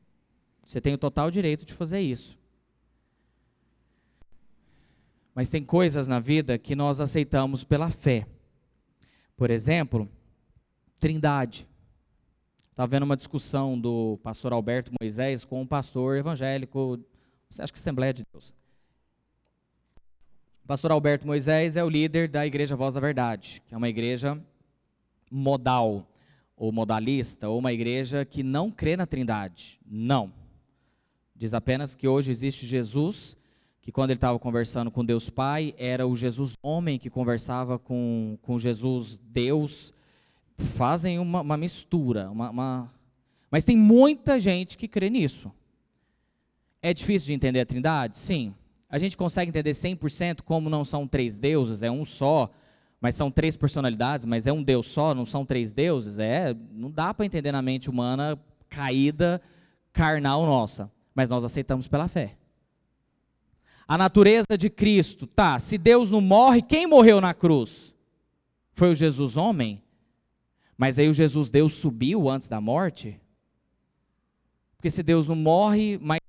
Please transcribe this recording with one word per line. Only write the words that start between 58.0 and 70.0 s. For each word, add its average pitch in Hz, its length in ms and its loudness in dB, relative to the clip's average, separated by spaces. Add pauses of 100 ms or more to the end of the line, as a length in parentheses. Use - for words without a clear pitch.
caída, 147 720 0 (500)
carnal 156 540 2
nossa, 113 440 0 (240)
mas 131 140 0
nós 120 160 0
aceitamos 131 440 -4
pela 156 200 -2
fé. 120 280 -6 (1500)
A 160 100 0
natureza 208 600 6
de 185 120 0
Cristo, 202 560 2
tá, 160 320 2
se 196 200 -4
Deus 226 320 6
não 208 100 4
morre, 233 420 8
quem 320 240 2
morreu 226 340 12
na 180 140 2
cruz? 147 600 0 (800)
Foi 180 180 4
o 165 40 4
Jesus 139 420 0
homem? 139 460 -2 (920)